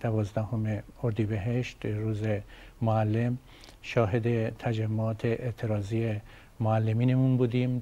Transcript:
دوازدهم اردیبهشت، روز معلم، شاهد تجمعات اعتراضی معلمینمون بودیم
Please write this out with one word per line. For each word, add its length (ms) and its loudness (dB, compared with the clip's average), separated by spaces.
دوازدهم 800 -2
اردیبهشت، 840 -2
روز 380 -2
معلم، 560 2
شاهد 760 0
تجمعات 680 -2
اعتراضی 960 -2
معلمینمون 760 4
بودیم 440 2